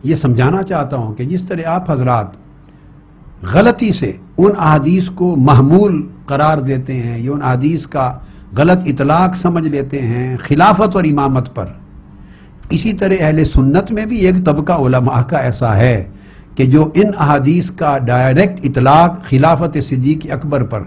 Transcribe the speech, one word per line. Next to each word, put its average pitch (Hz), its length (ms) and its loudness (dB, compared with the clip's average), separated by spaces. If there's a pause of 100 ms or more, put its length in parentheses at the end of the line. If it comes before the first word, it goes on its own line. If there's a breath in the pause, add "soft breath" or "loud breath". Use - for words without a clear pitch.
یہ 151 100 0
سمجھانا 135 480 0
چاہتا 147 340 -4
ہوں 110 180 -8
کہ 123 100 -8
جس 180 240 -4
طرح 165 220 -8
آپ 180 200 -4
حضرات 123 420 -2 (1200 soft breath)
غلطی 226 400 2
سے 113 180 -4 (280)
ان 190 180 4
احادیث 156 580 2
کو 180 220 0
محمول 147 680 4 (240)
قرار 147 400 0
دیتے 131 360 -4
ہیں 117 160 -6
یا 123 140 -4
ان 143 100 -4
احادیث 135 440 -2
کا 131 240 -4 (460 loud breath)
غلط 180 360 2
اطلاق 156 440 0
سمجھ 170 320 -2
لیتے 139 340 -4
ہیں 123 400 -4
خلافت 185 540 2
اور 185 80 0
امامت 139 500 0
پر، 92 180 -8 (1000 loud breath)
اسی 208 220 -2
طرح 190 280 0
اہل 156 260 2
سنت 147 460 2
میں 214 140 -4
بھی 220 200 0
ایک 185 180 2
طبقہ 147 420 0
علماء 127 360 0
کا 151 160 -2
ایسا 123 380 -2
ہے 117 200 2 (580 loud breath)
کہ 131 160 2
جو 151 240 4
ان 208 240 4
احادیث 147 520 0
کا 147 360 -2
direct 131 580 2
اطلاق 156 600 2
خلافت 151 580 0
صدیق 143 500 -2
اکبر 139 320 -4
پر 104 220 -8